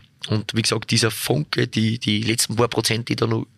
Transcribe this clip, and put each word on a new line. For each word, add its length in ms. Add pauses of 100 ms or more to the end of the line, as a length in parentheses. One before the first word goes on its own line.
(280)
und 260
wie 60
gesagt, 300
dieser 200
Funke, 560
die, 320
die 220
letzten 360
paar 120
Prozent, 400
die 80
da 100
noch, 200 (120)